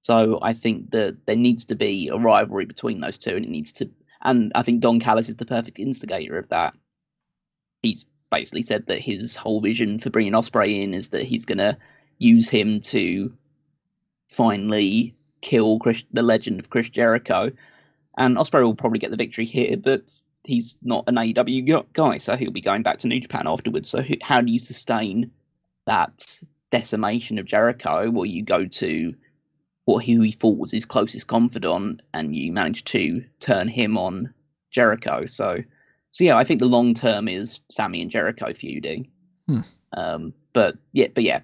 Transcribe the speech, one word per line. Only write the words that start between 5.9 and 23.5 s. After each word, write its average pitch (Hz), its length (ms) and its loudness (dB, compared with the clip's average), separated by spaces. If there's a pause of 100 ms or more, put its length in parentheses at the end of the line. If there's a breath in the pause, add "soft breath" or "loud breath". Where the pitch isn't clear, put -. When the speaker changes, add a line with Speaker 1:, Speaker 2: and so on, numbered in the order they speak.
Speaker 1:
of - 100 -10
that. 85 260 -2 (1080)
He's - 240 -2 (240)
basically - 320 -2
said 107 240 -2
that - 140 -2
his 104 360 -6
whole 107 240 -2
vision 107 380 0
for 120 120 -6
bringing 107 240 0
Ospreay 107 480 0
in 98 120 -4
is 95 160 -6
that - 140 -4
he's 120 200 -4
gonna 101 320 0 (420 soft breath)
use 117 300 8
him 107 340 2
to 98 500 -2 (960)
finally 107 840 0 (260)
kill 110 380 2
Chris, 117 340 -2
the 117 100 0
legend 107 380 2
of - 100 -16
Chris 117 180 -2
Jericho. 113 640 0 (680 soft breath)
And 127 200 4
Ospreay 147 260 4
will 113 120 4
probably 113 240 -2
get - 120 -6
the 110 60 -6
victory 113 280 -4
here, 113 320 -2
but 135 340 -2 (340)
he's 120 380 -4
not 120 240 -2
an 120 120 2
A 113 60 0
E 113 80 -2
W 123 300 0
gu-, 151 300 2
guy, - 260 2
so - 180 -2
he'll 131 140 -4
be 92 100 -8
going 98 220 -2
back - 160 -2
to - 100 -4
New 123 120 -2
Japan - 260 -6
afterwards. - 420 -4